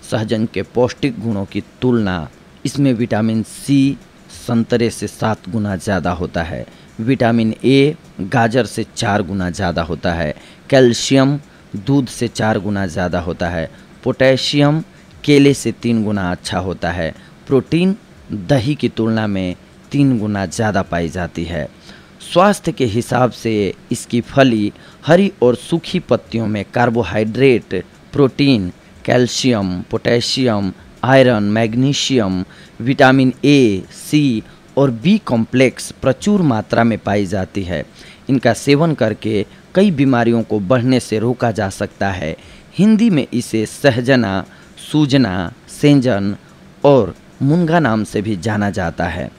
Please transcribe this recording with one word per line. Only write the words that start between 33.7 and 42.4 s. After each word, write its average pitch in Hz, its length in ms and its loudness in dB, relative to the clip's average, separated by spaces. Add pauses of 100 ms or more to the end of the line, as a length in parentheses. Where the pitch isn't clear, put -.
सी 139 520 -2 (340)
और 135 160 2
बी 160 260 2
complex 123 760 0
प्रचुर 185 500 0
मात्रा 117 400 0
में 113 160 0
पाई 101 260 -2
जाती 95 380 -6
है। 85 200 -6 (460)
इनका 123 240 2
सेवन 143 400 2
करके 107 520 -2 (300)
कई 196 160 4
बीमारियों 120 520 2
को 107 180 -2
बढ़ने 123 380 2
से 107 200 -4
रोका 117 320 -2
जा 98 200 -2
सकता 98 400 -4
है। 80 240 -6 (420)